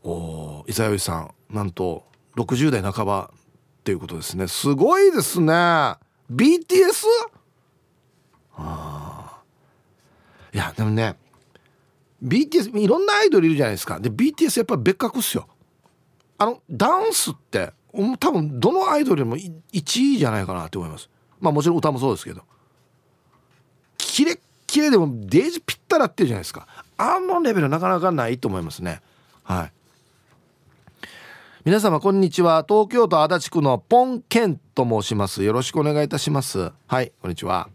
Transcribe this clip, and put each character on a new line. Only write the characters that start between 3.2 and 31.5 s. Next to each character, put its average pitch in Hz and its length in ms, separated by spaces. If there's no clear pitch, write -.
っ - 40
て - 80
い 95 40
う 85 40
こ 85 80
と 82 100
で 80 60
す - 120
ね。 92 120
す 143 280
ご 277 260
い 403 100
で 285 120
す - 180
ね。 160 540
ビ 277 300
ー 320 80
テ 370 100
ィ 370 80
ー 370 60
エ - 20
ス？ - 140
あ 76 840
ー。 - 40
い - 20
や、 95 180
で 113 80
も 107 60
ね、 110 260
ビ 180 220
ー 294 60
テ 330 80
ィ - 20
ー 208 80
エ - 20
ス、 214 80
い 208 80
ろ 262 120
ん 392 80
な 415 80
ア 415 80
イ 403 80
ド 208 100
ル 165 60
い 160 40
る 151 60
じ 143 60
ゃ - 20
な 110 60
い 101 40
で 92 40
す - 80
か。 80 120
で、 113 120
ビ 254 220
ー - 20
テ - 80
ィ - 20
ー 294 40
エ - 20
ス - 80
や 220 60
っ - 20
ぱ 214 100
別 156 220
格 240 220
っ - 20
す - 160
よ。 - 100
あ 202 100
の、 233 140
ダ 254 280
ン 440 160
ス - 160
っ - 40
て、 - 380
う 202 120
ん、 254 120
多 302 120
分 151 300
ど 196 120
の 381 180
ア 302 80
イ 294 60
ド 226 100
ル 143 60
よ 127 40
り 113 60
も 123 80
い-、 185 120
一 254 420
位 226 40
じ 147 80
ゃ 113 40
な 107 100
い 92 60
か 92 60
な 85 140
っ - 40
て - 60
思 87 100
い 80 40
ま 78 80
す。 - 100
ま 175 120
あ - 20
も 147 100
ち 160 60
ろ 170 60
ん 165 40
歌 151 140
も 127 60
そ 131 120
う 101 40
で 92 40
す - 60
け - 100
ど。 - 80
キ - 300
レ 339 60
ッ - 80
キ 294 140
レ 302 100
で 226 80
も 160 140
デ 113 320
ー 339 60
ジ 339 120
ぴ - 140
っ - 20
た 339 80
り 285 80
合 - 20
っ - 80
て 190 100
る - 40
じ 113 60
ゃ - 20
な 92 40
い - 0
で 78 40
す - 80
か。 - 140
あ 294 220
の 370 200
レ 240 140
ベ 180 80
ル 135 80
な 160 100
か 185 80
な 180 120
か 180 120
な 127 160
い 123 100
と 123 100
思 95 100
い 87 40
ま 80 80
す - 100
ね。 85 200
は 90 200
い。 - 80